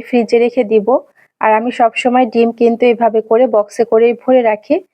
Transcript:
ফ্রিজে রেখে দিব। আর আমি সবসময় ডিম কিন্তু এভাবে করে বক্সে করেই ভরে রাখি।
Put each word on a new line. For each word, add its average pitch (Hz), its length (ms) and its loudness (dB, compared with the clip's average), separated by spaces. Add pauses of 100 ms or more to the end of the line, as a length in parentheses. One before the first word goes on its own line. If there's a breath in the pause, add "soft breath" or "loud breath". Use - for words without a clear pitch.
ফ্রিজে 233 360 0
রেখে 233 260 -2
দিব। 208 240 0 (520 soft breath)
আর 220 120 0
আমি 220 180 -2
সবসময় 247 560 0
ডিম 226 260 0
কিন্তু 233 340 -2
এভাবে 226 340 0
করে 226 260 0
বক্সে 220 380 -2
করেই 226 280 2
ভরে 254 300 0
রাখি। 220 340 -2 (180)